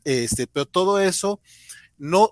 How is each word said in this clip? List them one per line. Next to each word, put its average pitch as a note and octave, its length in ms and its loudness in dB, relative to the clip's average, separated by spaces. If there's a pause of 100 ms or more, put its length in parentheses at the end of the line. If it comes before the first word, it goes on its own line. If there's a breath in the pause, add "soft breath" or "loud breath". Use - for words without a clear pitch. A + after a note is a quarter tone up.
este, B2 460 -2
pero C#3+ 180 -4
todo F#3+ 320 0
eso G3 420 -2 (560 soft breath)
no, F3+ 360 2